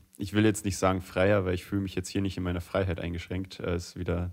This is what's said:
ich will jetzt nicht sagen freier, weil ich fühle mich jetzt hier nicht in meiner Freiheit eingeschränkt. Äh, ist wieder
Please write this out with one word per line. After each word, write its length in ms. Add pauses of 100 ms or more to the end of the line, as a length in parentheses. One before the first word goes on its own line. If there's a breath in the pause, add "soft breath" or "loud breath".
(180)
ich 160
will 120
jetzt 200
nicht 120
sagen 240
freier, 440
weil 100
ich 100
fühle 160
mich 140
jetzt 140
hier 120
nicht 160
in 60
meiner 180
Freiheit 400
eingeschränkt. 580
Äh, 160
ist 220
wieder 360